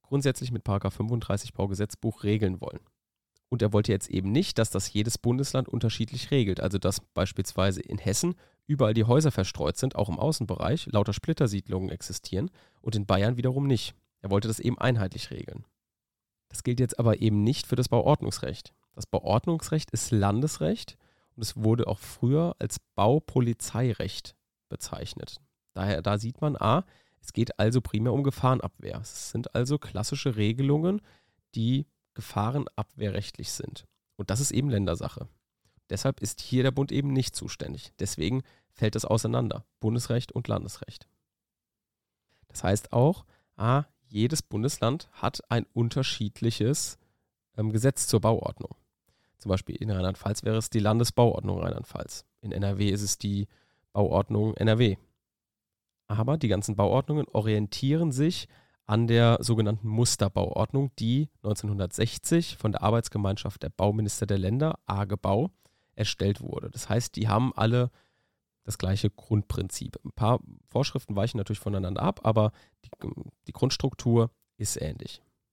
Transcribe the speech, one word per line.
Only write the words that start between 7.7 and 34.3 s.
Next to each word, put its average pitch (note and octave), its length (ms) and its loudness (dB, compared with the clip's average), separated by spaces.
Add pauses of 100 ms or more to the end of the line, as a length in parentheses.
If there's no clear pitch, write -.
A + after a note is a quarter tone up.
in - 200 -6
Hessen E3+ 360 0 (300)
überall B2+ 300 2
die A2 100 4
Häuser C#3 260 4
verstreut - 460 -2
sind, C3 180 -2
auch - 140 0
im E2+ 100 -4
Außenbereich, C3 680 -2
lauter G#2 260 2
Splittersiedlungen G2 760 -2
existieren - 600 -6 (320)
und A2 160 -4
in G#2 80 -2
Bayern G2+ 320 4
wiederum B2+ 280 0
nicht. C3 300 0 (260)
Er G2 100 -6
wollte G#2 180 2
das A2 100 -2
eben A#2+ 180 -2
einheitlich A2+ 540 -2
regeln. - 320 -12 (840)
Das - 140 -12
gilt B2 160 0
jetzt B2 200 0
aber A2+ 220 4
eben G#2 220 4
nicht A#2+ 240 0
für B2+ 80 -4
das B2+ 140 0
Bauordnungsrecht. - 840 0 (200)
Das - 120 -14
Bauordnungsrecht - 880 0
ist - 200 -4
Landesrecht B2+ 880 0 (380)
und A#2 80 -12
es - 120 -6
wurde A2+ 320 2
auch - 120 -2
früher D3 600 0
als - 200 -4 (160)
Baupolizeirecht A#2+ 1400 0 (340)
bezeichnet. - 680 -12 (340)
Daher, F#2 280 -2
da G2+ 160 0
sieht A2+ 240 -8
man, D3+ 140 0
ah, C3 280 2 (380)
es - 100 -20
geht - 280 -2
also A#2 220 2
primär A2 320 -2
um C#3 100 0
Gefahrenabwehr. - 800 -2
Es - 300 -14
sind - 220 -6
also B2+ 240 0
klassische B2+ 580 -4
Regelungen, C3+ 640 2 (520)
die B2 320 0 (300)
gefahrenabwehrrechtlich G#2+ 1400 -6
sind. - 340 -10 (300)
Und F#2+ 160 -6